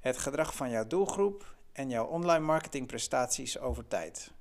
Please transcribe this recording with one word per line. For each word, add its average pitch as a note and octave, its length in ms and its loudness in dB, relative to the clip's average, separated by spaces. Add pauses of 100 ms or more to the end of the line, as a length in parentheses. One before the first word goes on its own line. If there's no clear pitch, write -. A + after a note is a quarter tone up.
het C3 180 0
gedrag D3 380 0
van C3 140 -2
jouw A2 160 0
doelgroep G3 680 0 (180)
en C3+ 160 -6
jouw A#2+ 180 0
online E3 380 4
marketingprestaties C3 1120 0
over A#2+ 280 -4
tijd. - 540 -6